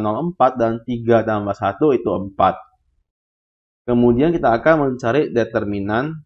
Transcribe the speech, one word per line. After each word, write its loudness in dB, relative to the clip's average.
nol, -4
empat, 2
dan 0
tiga 2
tambah -2
satu 0
itu -2
empat. 0
Kemudian 4
kita 0
akan 2
mencari -2
determinan -4